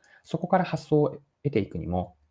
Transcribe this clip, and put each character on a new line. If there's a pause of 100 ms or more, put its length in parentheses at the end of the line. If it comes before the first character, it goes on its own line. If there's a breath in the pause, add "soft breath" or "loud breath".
(240 soft breath)
そ
こ
か
ら
発
想
を (260)
得
て
い
く
に
も、 (160)